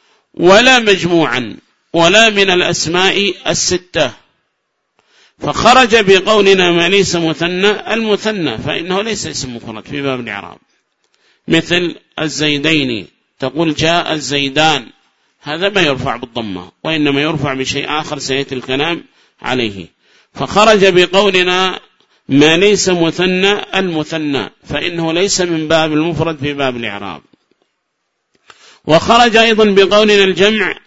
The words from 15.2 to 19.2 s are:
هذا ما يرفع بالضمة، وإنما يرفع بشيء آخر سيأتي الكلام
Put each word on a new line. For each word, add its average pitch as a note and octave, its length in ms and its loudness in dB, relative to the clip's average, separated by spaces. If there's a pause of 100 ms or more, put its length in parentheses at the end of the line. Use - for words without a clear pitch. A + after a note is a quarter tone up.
هذا D#3+ 280 -4
ما G3+ 120 0
يرفع C3 340 -2
بالضمة، A2 560 -10 (120)
وإنما D3 380 0
يرفع D3 320 -4
بشيء C3+ 360 -6
آخر D3+ 300 -6
سيأتي C3+ 360 -6
الكلام C#3 480 -4 (380)